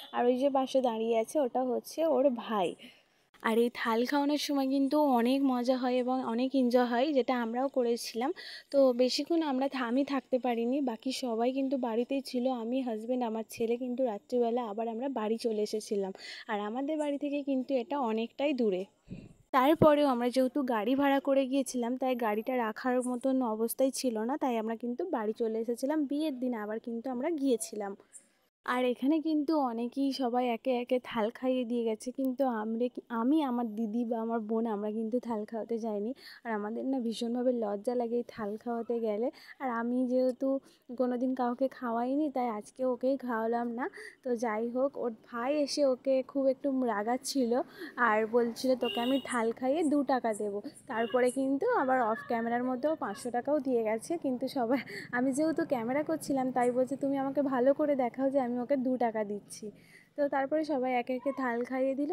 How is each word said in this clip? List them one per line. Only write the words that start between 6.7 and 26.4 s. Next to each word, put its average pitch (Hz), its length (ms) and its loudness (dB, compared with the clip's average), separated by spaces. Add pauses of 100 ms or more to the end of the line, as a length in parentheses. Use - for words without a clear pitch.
হয়, 240 280 2
যেটা 262 280 2
আমরাও 240 260 -2
করেছিলাম। 240 640 -2 (380)
তো 269 240 6
বেশিক্ষণ 269 480 2
আমরা 269 280 0
থা-, 262 160 -4
আমি 247 180 2
থাকতে 269 360 0
পারিনি, 240 420 0
বাকি 254 300 -2
সবাই 240 420 0
কিন্তু 269 240 0
বাড়িতেই 247 440 -2
ছিল। 247 300 -2
আমি, 233 300 -2
হাজব্যান্ড, 240 420 -4
আমার 220 260 -4
ছেলে 233 280 0
কিন্তু 247 260 -4
রাত্রিবেলা 240 600 0
আবার 220 240 -4
আমরা 233 220 -4
বাড়ি 226 280 -2
চলে 220 240 -2
এসেছিলাম। 208 500 -2 (360)
আর 214 120 -4
আমাদের 254 380 -4
বাড়ি 294 200 -2
থেকে 285 260 -4
কিন্তু 269 300 -2
এটা 247 260 -2
অনেকটাই 233 540 -2
দূরে। 208 300 0 (680)
তারপরেও 294 560 6
আমরা 240 220 0
যেহেতু 254 340 2
গাড়ি 240 320 0
ভাড়া 277 240 4
করে 269 260 2
গিয়েছিলাম, 254 520 -2
তাই 254 180 0
গাড়িটা 226 420 -2
রাখার 247 440 0
মতন 247 400 0
অবস্থায় 233 500 0
ছিল 247 280 -2
না, 233 180 -2
তাই 254 200 0
আমরা 220 180 -2
কিন্তু 240 340 -6
বাড়ি 220 240 -2
চলে 220 260 -2
এসেছিলাম। 254 460 -2
বিয়ের 285 340 -2
দিন 247 140 -2